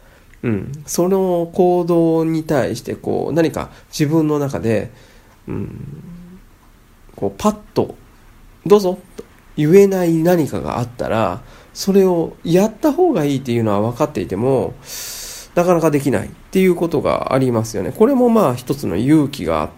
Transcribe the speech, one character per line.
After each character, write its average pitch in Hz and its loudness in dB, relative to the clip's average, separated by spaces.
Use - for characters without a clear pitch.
う 123 -2
ん、 107 -4
そ 175 -2
の 180 0
行 180 2
動 165 2
に 160 -2
対 123 0
し 131 -12
て、 - -6
こ 95 -4
う、 - -6
何 156 0
か - -8
自 156 -2
分 156 0
の 151 0
中 139 -4
で、 101 -2
う - -8
ん、 - -12
こ - -4
う、 - -6
パ 208 0
ッ 208 -4
と、 - -2
ど 190 6
う 208 6
ぞ、 185 -2
と - -16
言 151 2
え 202 10
な 190 0
い 165 2
何 170 4
か 92 -6
が - -4
あ 120 -2
っ 120 -6
た - -8
ら、 101 -2
そ - -4
れ 196 6
を 175 0
や 175 2
っ 220 -4
た 302 0
方 339 2
が 170 0
い 143 0
い - -2
っ 127 -6
て 131 -4
い 117 2
う 113 0
の 107 0
は 113 -2
分 120 -10
か 156 0
っ 143 -4
て 110 -6
い 90 -4
て 92 -6
も、 117 0
な 175 2
か 180 2
な 165 2
か 156 2
で 143 2
き 139 0
な 104 0
い - -14
っ - -16
て - -4
い 190 4
う 180 4
こ 170 -4
と 147 -2
が 87 0
あ 135 2
り 127 2
ま 113 0
す 113 -10
よ 95 -4
ね。 87 -6
こ 220 4
れ 277 2
も 247 4
ま 220 4
あ 123 0
一 - -6
つ 135 -8
の 87 -2
勇 139 4
気 95 -8
が 78 0
あ - -2
っ 80 -8